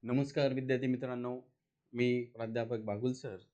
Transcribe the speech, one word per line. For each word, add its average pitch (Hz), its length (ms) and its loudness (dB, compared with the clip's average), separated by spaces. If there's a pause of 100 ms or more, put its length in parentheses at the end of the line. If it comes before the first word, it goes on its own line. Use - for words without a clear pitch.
नमस्कार 139 440 2
विद्यार्थी 131 340 0
मित्रांनो, 127 540 -2 (520)
मी 123 320 2
प्राध्यापक 117 540 -4
बागुल 110 340 0
सर 123 240 -8 (180)